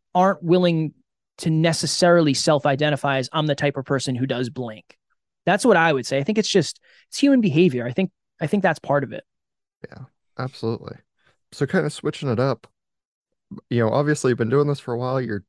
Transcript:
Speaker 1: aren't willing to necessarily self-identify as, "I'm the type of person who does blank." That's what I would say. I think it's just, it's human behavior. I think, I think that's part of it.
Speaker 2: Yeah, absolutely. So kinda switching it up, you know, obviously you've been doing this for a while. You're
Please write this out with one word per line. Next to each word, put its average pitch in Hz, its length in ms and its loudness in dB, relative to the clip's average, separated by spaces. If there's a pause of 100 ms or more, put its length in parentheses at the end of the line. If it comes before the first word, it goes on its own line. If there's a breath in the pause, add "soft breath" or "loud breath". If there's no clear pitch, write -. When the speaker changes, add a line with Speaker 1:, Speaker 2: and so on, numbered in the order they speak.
(140)
Speaker 1:
aren't 185 280 2
willing 170 520 2 (440)
to 165 120 -2
necessarily 160 840 2
self-identify 143 840 0
as, 127 140 -4
"I'm 156 140 -2
the 143 80 0
type 143 220 -2
of 131 80 -8
person 135 300 -2
who 123 120 -4
does 123 240 -4
blank." 120 460 -14 (500)
That's 190 180 2
what 214 120 6
I 165 160 4
would 127 140 -2
say. 139 120 -2
I 139 60 -2
think 220 140 -2
it's 208 100 0
just, - 320 0 (280 soft breath)
it's - 100 -14
human 277 220 4
behavior. 151 440 2
I 123 80 -6
think, 185 200 -2 (280)
I 160 60 -4
think 196 160 -2
that's 170 160 0
part 143 240 -2
of 117 100 -10
it. - 120 -12 (640)
Speaker 2:
Yeah, - 160 -20 (340)
absolutely. - 580 -8 (540)
So - 160 -4
kinda 151 240 0
switching - 380 -8
it 113 100 0
up, 131 300 -2 (1040)
you 120 100 0
know, 110 100 2
obviously 143 400 0
you've 120 80 0
been 113 120 -2
doing 147 180 2
this 143 120 -4
for 123 140 -8
a 117 40 -6
while. 127 220 -4
You're 107 280 -6